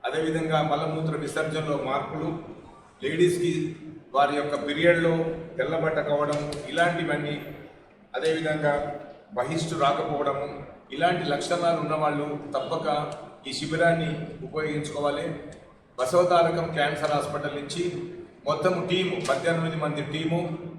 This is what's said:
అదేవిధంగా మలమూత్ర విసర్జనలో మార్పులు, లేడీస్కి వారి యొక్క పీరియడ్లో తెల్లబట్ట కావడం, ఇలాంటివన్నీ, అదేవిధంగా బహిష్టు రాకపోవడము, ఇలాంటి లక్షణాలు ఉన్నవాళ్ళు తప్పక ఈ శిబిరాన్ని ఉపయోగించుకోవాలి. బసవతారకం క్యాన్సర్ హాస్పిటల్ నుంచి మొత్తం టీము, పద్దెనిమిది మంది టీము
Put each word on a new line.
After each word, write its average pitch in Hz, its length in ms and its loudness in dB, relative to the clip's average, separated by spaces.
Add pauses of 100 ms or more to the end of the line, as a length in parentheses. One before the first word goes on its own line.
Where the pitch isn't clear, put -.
అదేవిధంగా 160 560 2
మలమూత్ర 156 560 0
విసర్జనలో 151 680 -2
మార్పులు, 156 540 -2 (640)
లేడీస్కి 165 720 2 (380)
వారి 143 220 6
యొక్క 143 320 -2
పీరియడ్లో 165 500 4 (400)
తెల్లబట్ట 160 420 0
కావడం, 147 520 0 (180)
ఇలాంటివన్నీ, 151 720 0 (720)
అదేవిధంగా 151 840 0 (340)
బహిష్టు 156 420 -2
రాకపోవడము, 139 880 0 (260)
ఇలాంటి 165 380 2
లక్షణాలు 170 500 2
ఉన్నవాళ్ళు 147 600 0 (160)
తప్పక 151 560 0 (360)
ఈ 131 60 -8
శిబిరాన్ని 160 760 2 (180)
ఉపయోగించుకోవాలి. 151 920 -2 (640)
బసవతారకం 170 760 4
క్యాన్సర్ 151 380 2
హాస్పిటల్ 147 440 -2
నుంచి 151 560 -4 (340)
మొత్తం 156 440 0
టీము, 180 400 0
పద్దెనిమిది 165 460 0
మంది 147 260 -2
టీము 160 560 -2 (220)